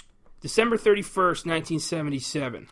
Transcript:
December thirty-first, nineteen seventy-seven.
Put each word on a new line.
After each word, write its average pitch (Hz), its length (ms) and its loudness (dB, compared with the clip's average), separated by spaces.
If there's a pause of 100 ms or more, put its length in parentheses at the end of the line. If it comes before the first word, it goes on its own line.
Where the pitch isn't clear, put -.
(400)
December 226 360 2
thirty-first, 196 720 2
nineteen 160 320 -2
seventy-seven. 143 920 -6